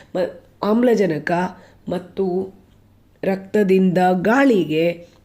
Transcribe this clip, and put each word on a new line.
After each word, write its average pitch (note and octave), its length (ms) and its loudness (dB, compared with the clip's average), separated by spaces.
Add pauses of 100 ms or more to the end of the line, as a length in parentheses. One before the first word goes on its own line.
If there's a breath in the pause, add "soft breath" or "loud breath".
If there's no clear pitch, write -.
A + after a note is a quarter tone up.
(160 loud breath)
ಮ-, - 240 -6 (220)
ಆಮ್ಲಜನಕ G3+ 720 0 (560 loud breath)
ಮತ್ತು F#3 640 -6 (720)
ರಕ್ತದಿಂದ F#3+ 720 2 (240)
ಗಾಳಿಗೆ F3 840 0 (180 loud breath)